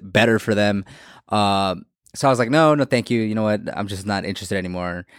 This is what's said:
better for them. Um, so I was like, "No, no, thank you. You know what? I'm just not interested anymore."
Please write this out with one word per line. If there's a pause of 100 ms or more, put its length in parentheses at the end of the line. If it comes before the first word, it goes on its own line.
better
for
them. (460)
Um, (280)
so
I
was
like,
"No,
no,
thank
you.
You
know
what? (120)
I'm
just
not
interested
anymore." (120)